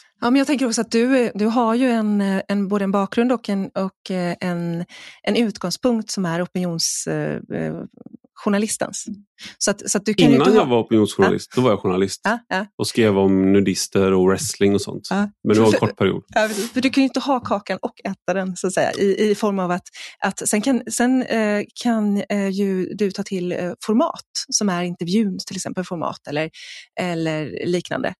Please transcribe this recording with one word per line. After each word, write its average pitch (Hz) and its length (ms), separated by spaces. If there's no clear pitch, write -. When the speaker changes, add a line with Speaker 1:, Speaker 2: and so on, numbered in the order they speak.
Speaker 1:
Ja, 240 100
men 262 80
jag 277 80
tänker 269 200
också 226 140
att 226 100
du, 240 440
du 208 120
har 226 280
ju 254 160
en, 214 300
en, 202 200
både 202 160
en 190 80
bakgrund 220 400
och 233 160
en, 196 200
och, - 420
eh, 180 300
en, 170 440
en - 140
utgångspunkt 220 760
som 190 140
är 170 180
opinions-, 175 640
eh, 151 500
eh, 160 160
journalistens. - 600
Så - 120
att, - 200
så 214 80
att 196 80
du 214 80
kan 175 140
ju 139 60
Speaker 2:
Innan 139 120
Speaker 1:
inte 208 120
Speaker 2:
jag 185 80
Speaker 1:
ha 131 100
Speaker 2:
var 113 60
opinionsjournalist, 98 720
Speaker 1:
Ja. 123 40
Speaker 2:
då 127 40
var 123 60
jag 98 100
journalist. 98 440
Speaker 1:
Ja, 220 140
ja. 190 180
Speaker 2:
Och - 80
skrev 107 320
om 95 340
nudister 98 600
och 92 140
wrestling 101 480
och 95 60
sånt. - 300
Speaker 1:
Ja. 202 200
Speaker 2:
Men 110 100
det 107 60
var 113 60
en 107 60
Speaker 1:
För, - 60
Speaker 2:
kort - 180
period. 92 320
Speaker 1:
ja, 214 200
precis. 214 240
För 254 80
du 254 100
kan 269 120
ju 269 60
inte 254 120
ha 254 200
kakan 196 420
och 240 100
äta 196 300
den, 190 220
så - 100
att 185 60
säga, 147 200
i, 202 380
i 202 40
form 202 240
av 180 120
att, 180 120
att - 280
sen 214 140
kan, 254 280
sen, 254 320
eh, 208 400
kan, 208 460
eh, 202 200
ju 190 360
du 202 160
ta 196 120
till, 180 300
eh, 175 200
format 247 380
som 214 200
är 175 160
intervjuns, 180 600
till 190 120
exempel, - 280
format - 440
eller, 156 220
eller 160 680
liknande. 175 540